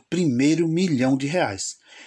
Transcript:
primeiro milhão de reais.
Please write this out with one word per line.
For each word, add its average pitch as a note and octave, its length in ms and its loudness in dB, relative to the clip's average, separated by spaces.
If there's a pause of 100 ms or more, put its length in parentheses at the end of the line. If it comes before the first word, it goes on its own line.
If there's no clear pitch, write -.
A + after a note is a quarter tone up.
(100)
primeiro D#3+ 580 2
milhão D3+ 480 2
de C3+ 100 -6
reais. C#3 520 -4 (280)